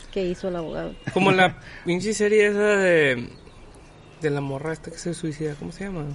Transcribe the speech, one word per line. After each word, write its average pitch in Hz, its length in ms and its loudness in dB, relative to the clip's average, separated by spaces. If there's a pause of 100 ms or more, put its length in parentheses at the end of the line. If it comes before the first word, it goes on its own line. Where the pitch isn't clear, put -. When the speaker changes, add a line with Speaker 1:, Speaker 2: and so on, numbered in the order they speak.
(120)
Speaker 1:
qué 196 120 -2
hizo 180 240 -4
el 180 80 -4
abogado. 165 380 -8 (200)
Speaker 2:
Como 190 180 4
la 185 260 4 (140)
Speaker 3:
<laughs> - 140 -18
Speaker 2:
pinche 180 280 0
serie 208 340 4
esa 208 300 4
de, 151 520 4 (920)
de 156 80 0
la 143 120 0
morra 143 320 -6
esta - 180 -12
que - 60 -16
se 175 160 -6
suicida, 156 460 -6
¿cómo 170 120 -10
se - 140 -12
llama? 175 300 -8